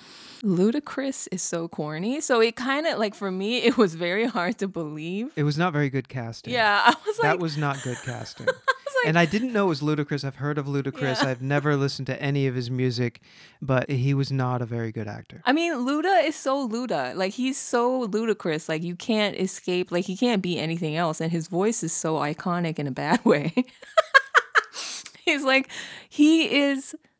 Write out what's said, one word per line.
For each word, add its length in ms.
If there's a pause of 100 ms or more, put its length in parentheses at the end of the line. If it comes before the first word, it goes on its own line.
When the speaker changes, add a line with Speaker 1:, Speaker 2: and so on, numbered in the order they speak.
(420)
Speaker 1:
Ludacris 880
is 120
so 260
corny. 540
So 180
it 160
kinda, 400
like, 180
for 160
me, 280
<laughs> 60
it 120
was 200
very 280
hard 360
to 80
believe. 680
Speaker 2:
It 60
was 160
not 160
very 160
good 180
casting. 460
Speaker 1:
Yeah, 300
I 100 (120)
was 120
Speaker 2:
That 140
Speaker 1:
like 80
Speaker 2:
was 180
not 240
good 200
casting. 440
Speaker 1:
<laughs> 20
I 40
was 500
like 40
Speaker 2:
And 120
I 80
didn't 260
know 140
it 20
was 140
Ludacris. 420
I've 120
heard 200
of 100
Ludacris. 560
Speaker 1:
Yeah. 60
Speaker 2:
I've 140
never 340
listened 300
to 160
any 240
of 80
his 160
music, 500 (400)
but 300
he 240
was 180
not 300
a 40
very 260
good 160
actor. 360
Speaker 1:
I 80
mean, 220
Luda 500
is 120
so 320
Luda. 480
Like, 180
he's 240
so 420
ludicrous. 680
Like, 140
you 140
can't 420
escape. 540
Like, 140
he 100
can't 260
be 160
anything 380
else. 240
And 120
his 160
voice 340
is 100
so 240
iconic 600
in 80
a 60
bad 320
<laughs> 20
way. 320
<laughs> 60 (1600)
He's 200
like, 240 (400)
he 420 (120)
is 320 (260)